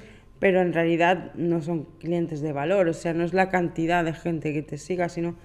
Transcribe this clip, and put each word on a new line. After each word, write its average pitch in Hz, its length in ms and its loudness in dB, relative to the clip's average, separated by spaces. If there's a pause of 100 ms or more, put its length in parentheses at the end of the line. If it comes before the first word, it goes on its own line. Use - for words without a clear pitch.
(380)
pero 185 220 4
en 180 120 2
realidad 170 640 2
no 170 280 0
son 160 260 -4 (100)
clientes 160 440 -2
de 156 100 -4
valor, 165 340 2
o 165 60 0
sea, 165 200 -4
no 170 120 0
es 170 100 -4
la 190 140 2
cantidad 170 560 0
de 160 80 -2
gente 156 400 -4
que 151 100 -2
te 147 160 -10
siga, 175 300 -4
sino 170 260 -6 (100)